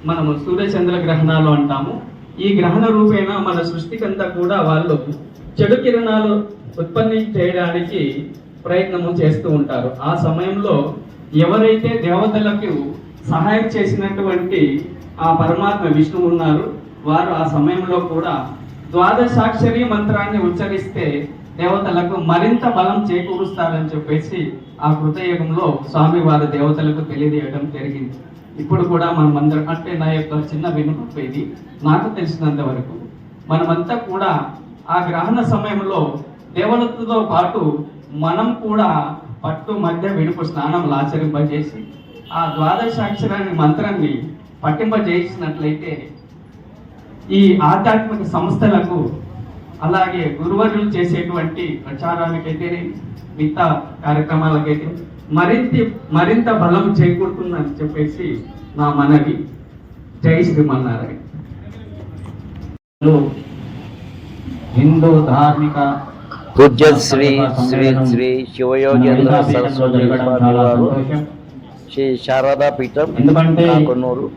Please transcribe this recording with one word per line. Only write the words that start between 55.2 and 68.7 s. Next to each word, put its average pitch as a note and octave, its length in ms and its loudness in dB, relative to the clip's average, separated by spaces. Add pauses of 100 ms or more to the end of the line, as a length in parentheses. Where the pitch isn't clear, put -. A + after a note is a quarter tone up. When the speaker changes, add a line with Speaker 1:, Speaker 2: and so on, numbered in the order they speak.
Speaker 1:
మరింత, G#3+ 360 2 (440)
మరింత A3+ 320 4 (140)
బలం F#3 220 4 (140)
చేకూరుతుందని F3 800 0
చెప్పేసి D3+ 480 -4 (520)
నా D3 60 2 (140)
మనవి. C#3+ 360 4 (880)
జై D#3+ 140 6 (120)
శ్రీమన్నారాయణ. C3 680 0 (3500)
Speaker 2:
హిందూ D#3+ 340 6 (200)
ధార్మిక D3 460 4 (800)
Speaker 3:
పూజ్య C3+ 280 8
శ్రీ, D3 220 8
శ్రీ, C#3 200 4 (300)
Speaker 2:
సమ్మేళనం C3 540 2
Speaker 3:
శ్రీ B2 180 2 (240)
శివయోగేంద్ర C3 800 4